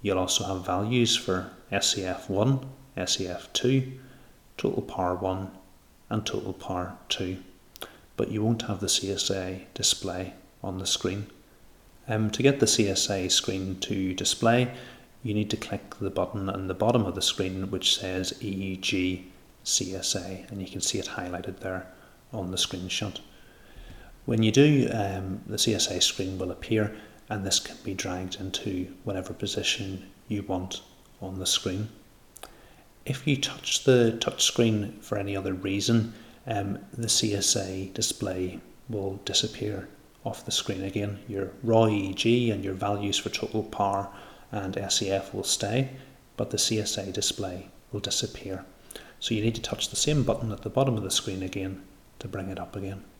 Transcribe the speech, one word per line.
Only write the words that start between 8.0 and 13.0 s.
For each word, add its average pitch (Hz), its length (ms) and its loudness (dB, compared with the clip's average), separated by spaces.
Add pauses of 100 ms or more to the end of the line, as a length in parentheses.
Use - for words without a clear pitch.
but - 140 0
you 107 140 0
won't 113 180 2
have 101 160 -4
the 95 100 -4
C 95 220 0
S - 200 0
A 95 440 -4
display 92 600 -2 (280)
on 95 160 -4
the 95 80 -4
screen. 101 400 0 (840)
Um, 110 220 2
to - 120 -2
get 139 180 6
the 113 60 8
C 104 220 4
S - 220 2